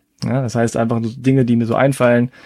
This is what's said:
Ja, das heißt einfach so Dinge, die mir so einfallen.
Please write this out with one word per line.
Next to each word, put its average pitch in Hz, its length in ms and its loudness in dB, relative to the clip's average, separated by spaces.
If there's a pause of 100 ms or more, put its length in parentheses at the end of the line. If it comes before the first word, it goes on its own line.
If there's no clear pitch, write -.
(240)
Ja, 123 180 -2
das 120 140 -4
heißt 117 220 0
einfach 117 260 -2
so 113 120 -4
Dinge, 131 300 2
die 117 100 2
mir 117 120 0
so 113 80 -2
einfallen. 123 560 2 (140)